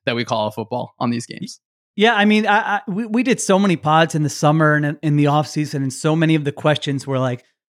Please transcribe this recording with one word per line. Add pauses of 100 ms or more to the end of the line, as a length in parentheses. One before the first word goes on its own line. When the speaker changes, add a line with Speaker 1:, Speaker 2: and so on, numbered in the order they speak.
Speaker 1:
that
we
call
a
football
on
these
games. (360)
Speaker 2:
Yeah,
I
mean,
I,
I,
we,
we
did
so
many
pods
in
the
summer
and
in
the
offseason,
and
so
many
of
the
questions
were
like, (320)